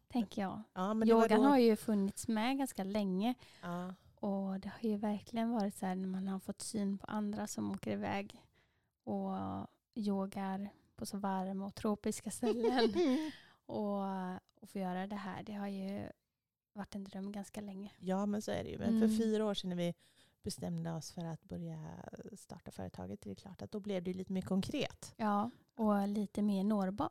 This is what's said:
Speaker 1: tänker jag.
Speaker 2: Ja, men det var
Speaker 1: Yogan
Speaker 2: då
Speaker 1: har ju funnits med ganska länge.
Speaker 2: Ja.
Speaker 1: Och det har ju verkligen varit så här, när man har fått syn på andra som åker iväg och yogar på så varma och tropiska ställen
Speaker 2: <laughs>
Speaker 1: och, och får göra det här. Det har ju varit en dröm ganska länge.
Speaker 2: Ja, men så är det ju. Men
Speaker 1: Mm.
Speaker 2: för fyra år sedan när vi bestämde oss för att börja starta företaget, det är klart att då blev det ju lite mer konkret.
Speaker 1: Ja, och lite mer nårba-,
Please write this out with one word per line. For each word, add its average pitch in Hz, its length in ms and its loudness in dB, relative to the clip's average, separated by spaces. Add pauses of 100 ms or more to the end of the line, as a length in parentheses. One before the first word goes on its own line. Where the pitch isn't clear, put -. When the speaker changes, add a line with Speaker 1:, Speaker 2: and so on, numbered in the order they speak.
Speaker 1:
tänker 214 340 0
jag. 196 200 -2 (120)
Speaker 2:
Ja, 185 200 0
men 220 140 4
det 226 60 10
var 226 100 10
Speaker 1:
Yogan 220 200 8
Speaker 2:
då 269 60 10
Speaker 1:
har 285 80 8
ju 226 180 8
funnits 202 520 0
med 233 300 2
ganska 262 260 -2
länge. 202 520 0 (260)
Speaker 2:
Ja. 180 320 -6 (220)
Speaker 1:
Och 196 440 -2
det 196 100 -10
har 220 200 -2
ju 208 80 2
verkligen 220 540 0
varit 208 240 2
så - 100 -4
här, 185 100 0
när 185 120 -2
man 190 200 -2
har 190 120 -2
fått - 220 -8
syn 196 360 0
på - 80 -12
andra 208 420 -2
som 208 240 -2
åker 202 200 -4
iväg 202 500 -4 (640)
och 196 640 -2 (280)
yogar 196 720 -2 (260)
på 220 100 -8
så 208 120 -6
varma 190 480 -2
och 202 100 -10
tropiska 214 560 -2
ställen 240 600 4
Speaker 2:
<laughs> 311 380 4 (340)
Speaker 1:
och, 202 360 -2 (600)
och 208 80 -18
får 196 120 -6
göra 185 260 -2
det 208 80 -6
här. 196 280 -6
Det 214 100 -10
har 202 140 -4
ju 196 400 -6 (680)
varit 202 220 -10
en 196 80 -6
dröm 196 280 -8
ganska 208 300 -10
länge. 196 380 -10
Speaker 2:
Ja, 185 260 0
men 208 160 2
så - 100 -4
är - 120 0
det - 60 -8
ju. - 80 -6
Men - 120 0
Speaker 1:
Mm. 220 200 8
Speaker 2:
för 220 140 4
fyra 214 220 2
år 202 80 2
sedan 185 160 -4
när 180 80 -2
vi 175 160 2 (500)
bestämde 170 500 -4
oss 160 180 -8
för 170 140 -6
att 165 180 -8
börja 170 360 -8 (580)
starta - 340 -14
företaget, 95 500 -10
det 101 100 -10
är 95 40 -10
klart - 260 -14
att 196 100 -10
då 214 80 -6
blev 190 240 -4
det 180 80 -4
ju 185 60 -6
lite 190 160 -6
mer 185 80 0
konkret. - 760 -2
Speaker 1:
Ja, 208 320 2 (260)
och 208 320 4
lite 208 340 -2
mer 202 220 4
nårba-, 202 480 2